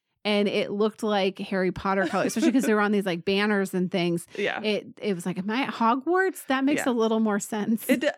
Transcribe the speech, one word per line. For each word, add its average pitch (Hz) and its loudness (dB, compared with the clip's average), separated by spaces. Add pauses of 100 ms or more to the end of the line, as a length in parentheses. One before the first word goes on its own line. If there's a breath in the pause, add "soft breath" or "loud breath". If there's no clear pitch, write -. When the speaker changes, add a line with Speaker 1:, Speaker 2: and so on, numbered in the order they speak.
(260)
Speaker 1:
And 208 2
it 202 -2
looked 208 -2
like 196 0
Harry 190 -2
Potter 190 0
color, 180 0
especially - 2
'cause 233 4
they 226 2
were 214 4
on 208 2
these, 202 2
like, 175 -2
banners 196 0
and 180 0
things. 175 -2 (100)
Speaker 2:
Yeah. - -4
Speaker 1:
It, 208 -2 (140)
it 202 -2
was 175 -6
like, 180 -4
"Am 190 -6
I 233 -2
at - -6
Hogwarts?" 320 0
That 269 0
makes 294 2
Speaker 2:
Yeah. 262 0
Speaker 1:
a - 2
little 226 2
more 208 2
sense. 214 -2
Speaker 2:
It, 262 2 (140)